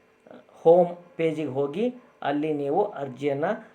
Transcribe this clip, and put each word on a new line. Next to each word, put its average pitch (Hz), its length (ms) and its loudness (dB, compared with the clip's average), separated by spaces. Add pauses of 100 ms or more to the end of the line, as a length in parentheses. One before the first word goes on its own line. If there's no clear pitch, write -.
(520)
ಹೋಮ್ 175 680 4
ಪೇಜಿಗೆ 156 320 -2
ಹೋಗಿ 143 460 -2 (260)
ಅಲ್ಲಿ 147 320 -2
ನೀವು 143 300 0
ಅರ್ಜಿಯನ್ನು 143 920 -4